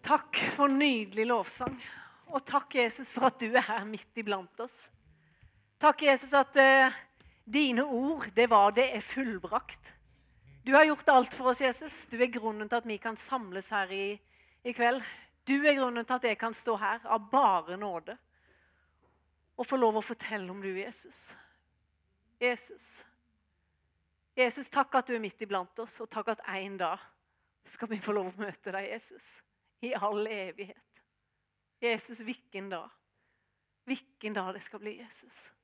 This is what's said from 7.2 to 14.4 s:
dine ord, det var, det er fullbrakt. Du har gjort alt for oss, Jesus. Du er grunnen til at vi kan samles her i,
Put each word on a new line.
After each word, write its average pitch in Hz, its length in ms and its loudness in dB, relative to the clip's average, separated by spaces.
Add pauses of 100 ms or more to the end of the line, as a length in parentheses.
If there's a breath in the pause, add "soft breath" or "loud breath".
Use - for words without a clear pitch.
dine 254 400 2
ord, 277 520 -2
det 233 120 6
var, 208 240 8
det 233 140 4 (100)
er 208 80 -6
fullbrakt. 220 880 -6 (720 soft breath)
Du 254 120 0
har 311 120 12
gjort 302 220 2
alt 262 240 8
for 254 180 2
oss, 247 100 0
Jesus. 277 440 -2
Du - 160 -12
er 247 100 2
grunnen 214 380 -6
til 233 100 0
at 226 80 -8
vi 214 100 -4
kan 226 220 -6
samles 196 560 -6
her 190 160 -2
i, 196 280 -6 (440 soft breath)